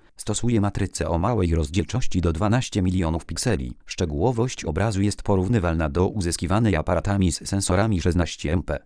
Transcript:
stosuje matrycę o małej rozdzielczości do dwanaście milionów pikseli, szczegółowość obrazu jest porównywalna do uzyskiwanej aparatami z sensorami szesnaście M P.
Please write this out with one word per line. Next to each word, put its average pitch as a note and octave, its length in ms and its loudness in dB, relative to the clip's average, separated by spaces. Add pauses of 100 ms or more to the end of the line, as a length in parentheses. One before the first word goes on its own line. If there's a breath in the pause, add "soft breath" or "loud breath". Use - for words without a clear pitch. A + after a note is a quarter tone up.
(160 soft breath)
stosuje A2+ 440 0
matrycę G2 480 -2
o E2+ 100 0
małej F#2 360 0
rozdzielczości E2 640 0
do E2+ 120 2
dwanaście G#2 500 0
milionów F2+ 440 0
pikseli, D2+ 500 -4 (100)
szczegółowość A2 800 -2
obrazu F#2+ 380 0
jest G2+ 200 -2
porównywalna F2+ 640 2
do F2 200 2
uzyskiwanej F#2+ 680 0
aparatami F2 560 2
z - 160 -8
sensorami G2 520 2
szesnaście D#2+ 520 0
M F2 100 2
P. D2 240 -6